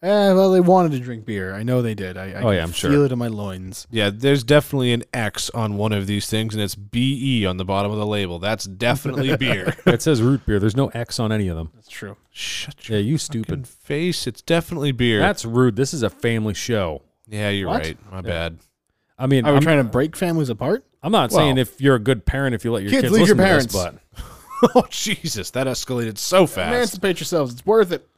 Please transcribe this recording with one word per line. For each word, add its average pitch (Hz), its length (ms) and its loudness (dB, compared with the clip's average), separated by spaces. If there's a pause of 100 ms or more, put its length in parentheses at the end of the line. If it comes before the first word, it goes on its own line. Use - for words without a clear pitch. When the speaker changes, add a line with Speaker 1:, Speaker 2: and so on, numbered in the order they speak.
Speaker 1:
Eh, 202 320 4
well, 190 200 6
they 185 80 6
wanted 180 320 6
to 135 80 -2
drink 120 240 -10
beer. 98 300 -6
I 107 100 -8
know 123 180 2
they 113 140 -2
did. 92 200 -8
I, 95 140 -10
I 98 120 -8
Speaker 2:
Oh, 113 100 2
yeah, 95 80 4
Speaker 1:
can 82 80 -2
Speaker 2:
I'm 87 40 -6
Speaker 1:
feel 98 200 0
Speaker 2:
sure. 143 140 4
Speaker 1:
it 127 40 0
in 127 80 -4
my 120 80 -4
loins. 95 640 -10
Speaker 3:
Yeah, 104 240 0
there's 131 300 2
definitely 135 480 2
an 117 100 0 (100)
X 110 380 -6
on 110 260 -2
one 107 160 0
of 101 140 -2
these 101 220 -2
things, 110 260 -2
and 107 80 -2
it's 104 140 -6
B 123 680 -2
E 98 40 2
on 92 100 -2
the 92 80 -4
bottom 98 260 -2
of 107 80 -4
the 104 80 -2
label. 98 320 -4
That's 104 260 -4
definitely 135 720 -2
Speaker 2:
<laughs> - 20 -2
Speaker 3:
beer. 110 360 -2 (120)
Speaker 2:
It 120 140 2
says 139 220 2
root 131 240 2
beer. 104 140 2
There's 104 160 0
no 135 120 0
X - 300 -8
on 110 140 0
any 104 160 0
of 85 80 -4
them. - 180 -8
Speaker 1:
That's 113 140 -20
true. 104 280 -16 (140)
Speaker 3:
Shut - 580 -12
Speaker 2:
Yeah, 110 100 0
Speaker 3:
your 101 140 0
Speaker 2:
you 156 60 0
stupid. 113 300 -6
Speaker 3:
fucking 143 160 -6
face. 156 640 -4
It's - 140 -12
definitely 165 500 -2
beer. 117 260 2
Speaker 2:
That's 101 260 2
rude. 117 300 2
This 131 200 -2
is 131 100 -2
a 101 60 2
family 110 440 -2
show. 92 480 -4 (240)
Speaker 3:
Yeah, 104 220 -6
you're 98 200 -2
Speaker 1:
What? 120 140 -2
Speaker 3:
right. 82 160 -6 (140)
My 95 60 -12
Speaker 2:
Yeah. 92 40 -10
Speaker 3:
bad. 82 360 -6 (600)
Speaker 2:
I 131 80 -4
mean, 135 200 4
Speaker 1:
Are 147 60 4
we 143 40 6
Speaker 2:
I'm 143 60 6
Speaker 1:
trying 156 160 4
to 135 60 4
break 127 320 -2
families 165 320 -2
apart? 131 360 -4 (160)
Speaker 2:
I'm 180 120 -4
not 165 180 2
Speaker 3:
Well, 208 100 4
Speaker 2:
saying 139 180 4
if - 240 -2
you're 135 140 6
a 117 40 2
good 110 240 0
parent 135 300 -2
if 104 100 -6
you 117 80 0
let 107 100 -2
your 101 80 -4
Speaker 1:
kids, 269 120 2
Speaker 2:
kids - 100 2
Speaker 1:
leave 214 160 6
your 202 80 8
Speaker 2:
listen 170 320 4
to - 0 -
this, - 80 -4
Speaker 1:
parents. 87 240 -4 (640)
Speaker 2:
but - 100 4
Speaker 3:
<laughs> - 20 -18
Oh, - 160 4
Jesus. - 600 -6
That 131 160 -2
escalated 117 500 -4
so 185 300 4
fast. - 280 -2
Speaker 1:
Emancipate 202 460 -2
yourselves. 147 320 -2
It's 123 140 -12
worth 208 260 4
it. - 260 -8